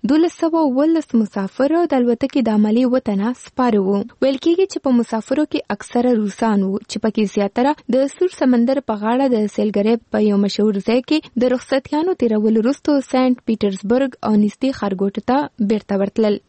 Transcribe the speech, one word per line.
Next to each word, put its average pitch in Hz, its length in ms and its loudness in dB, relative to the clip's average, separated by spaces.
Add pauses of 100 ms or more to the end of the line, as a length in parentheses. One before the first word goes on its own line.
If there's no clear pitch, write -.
(120)
دولس 320 300 2
سوه 330 240 0
اوولس 294 420 0 (140)
مسافرو 262 640 -2
د 311 160 -2
الوتکې 247 420 0
د 214 160 2
عملې 220 320 2
وطنه 226 400 -2 (140)
سپاره 240 400 0
وو. 202 180 0 (160)
ویل 269 240 0
کېږي 339 240 2
چې - 160 -10
په 262 160 2
مسافرو 247 480 -2
کې - 120 -6 (180)
اکثره 240 420 0
روسان 202 480 0
وو، 196 220 -6
چې - 140 -8
پکې 220 200 0 (140)
زیاتره 240 340 0 (240)
د 277 220 0
سور 359 240 -2
سمندر 254 420 2
په 220 160 -6
غاړه 240 320 0
د 214 240 0
سیلګرۍ 208 400 0 (160)
په 214 160 2
یو 202 180 2
مشهور 202 380 0
ځای 240 240 0
کې 302 100 0 (220)
د 247 160 2
رخصتیانو 302 640 -2
تیرولو 220 480 2
وروسته 285 420 0
سنت 254 380 0
پیټرزبرګ 220 640 -2 (140)
او 214 180 2
نږدې 208 260 -2 (100)
ښارګوټو 196 500 -4
ته 254 80 2 (360)
بیرته 202 320 -2
ورتلل. 208 420 -2